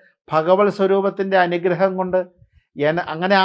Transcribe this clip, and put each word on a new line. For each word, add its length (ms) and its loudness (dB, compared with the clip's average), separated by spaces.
ഭഗവത് 460 2
സ്വരൂപത്തിൻ്റെ 680 0
അനുഗ്രഹം 540 0
കൊണ്ട് 180 -2
എന-, 260 -2
അങ്ങനെ 300 -2